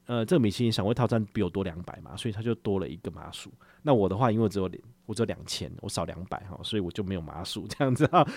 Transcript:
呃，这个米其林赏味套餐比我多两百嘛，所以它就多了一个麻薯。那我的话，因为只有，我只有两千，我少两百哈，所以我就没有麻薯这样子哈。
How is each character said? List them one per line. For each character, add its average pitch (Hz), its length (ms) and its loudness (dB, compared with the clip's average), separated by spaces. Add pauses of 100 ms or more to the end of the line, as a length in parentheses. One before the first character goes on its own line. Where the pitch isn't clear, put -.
呃， 117 180 0
这 139 100 2
个 156 40 6
米 107 120 6
其 120 120 -2
林 113 80 4
赏 104 140 0
味 110 80 4
套 120 140 2
餐 110 160 2 (100)
比 110 80 0
我 95 80 2
多 98 140 -2
两 87 200 -6
百 - 180 -12
嘛， - 160 -14
所 117 120 -4
以 107 40 -4
它 104 80 -8
就 113 140 0
多 98 240 0
了 85 80 -2
一 76 100 -8
个 - 120 -10
麻 76 220 -12
薯。 - 180 -14 (320)
那 147 120 4
我 98 160 6
的 92 60 0
话， 120 140 4
因 110 120 2
为 107 80 4
只 95 100 -2
有， 92 100 0 (360)
我 110 80 -8
只 117 80 -2
有 113 40 4
两 - 200 -6
千， - 260 -8 (100)
我 - 60 -10
少 95 160 -4
两 82 220 -8
百 - 200 -8
哈， 87 160 -12
所 - 160 -4
以 101 40 2
我 87 100 -4
就 - 100 -6
没 95 140 -2
有 87 60 -4
麻 78 220 -10
薯 - 240 -8
这 - 160 -2
样 127 120 4
子 147 120 6
哈。 165 300 6